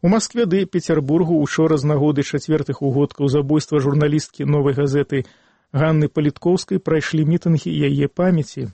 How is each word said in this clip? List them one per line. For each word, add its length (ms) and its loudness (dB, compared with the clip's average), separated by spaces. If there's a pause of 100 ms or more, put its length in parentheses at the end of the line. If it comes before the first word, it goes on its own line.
У 80 0
Маскве 380 0
ды 180 0
Пецярбургу 800 0
учора 320 0
з 80 -2
нагоды 400 2
чацвёртых 560 -4
угодкаў 480 0
забойства 560 0
журналісткі 640 0
«Новай 240 2
газеты» 540 -2 (500)
Ганны 320 2
Паліткоўскай 720 -2
прайшлі 480 -2
мітынгі 400 0
яе 400 0
памяці. 640 -2